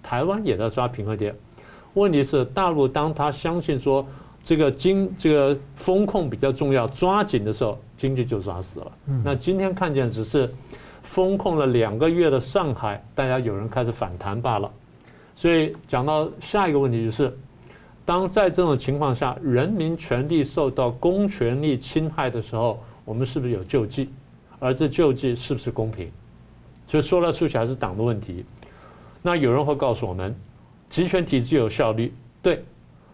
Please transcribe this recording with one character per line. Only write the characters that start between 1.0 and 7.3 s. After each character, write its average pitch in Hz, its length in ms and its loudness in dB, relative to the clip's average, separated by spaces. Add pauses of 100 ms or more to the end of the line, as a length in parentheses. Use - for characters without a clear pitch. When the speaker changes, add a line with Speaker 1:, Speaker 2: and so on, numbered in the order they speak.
Speaker 1:
衡 107 100 -4
点。 104 180 -4 (600)
问 196 160 4
题 143 140 4
是， 135 220 2
大 185 240 0
陆 143 180 2
当 151 260 0
他 147 160 0
相 165 320 -4
信 147 160 -2
说 135 260 2 (380)
这 165 140 2
个 151 140 4
经-， 190 460 2
这 160 160 2
个 143 240 4 (200)
风 190 280 2
控 196 240 -2
比 117 80 -6
较 135 140 2
重 135 220 0
要， 123 160 4
抓 190 340 2
紧 131 220 0